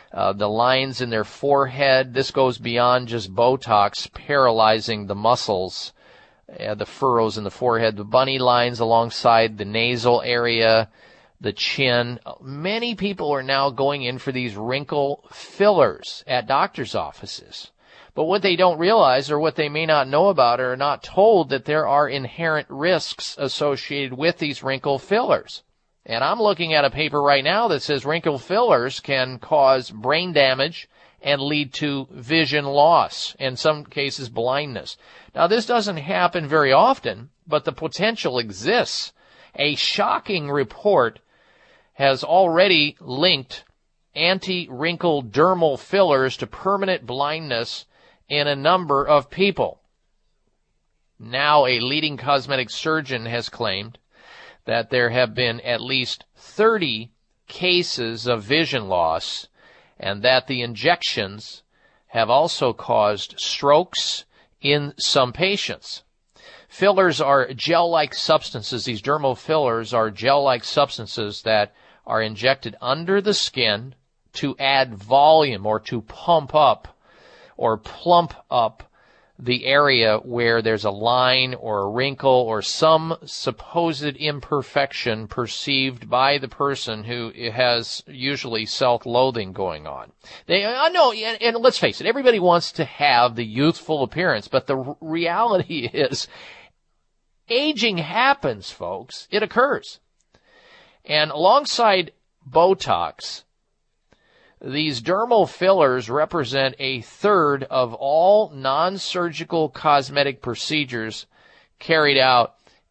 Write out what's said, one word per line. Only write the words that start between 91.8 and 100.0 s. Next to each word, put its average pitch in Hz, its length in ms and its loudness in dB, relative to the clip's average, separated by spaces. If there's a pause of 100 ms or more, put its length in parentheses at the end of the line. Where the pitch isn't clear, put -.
it, 160 80 -4
everybody 240 320 2
wants 175 340 2
to 160 120 -4
have 123 500 2
the 117 100 -6
youthful 143 580 -2
appearance, 143 440 -2
but 131 200 -2
the 135 100 0
r-, 131 240 -8
reality 170 880 -2
<laughs> - 40 -20
is 135 340 -2 (1200)
aging 233 480 -2
happens, 165 720 -2
folks. 95 640 -12
It 214 120 0
occurs. 240 560 -2 (1080)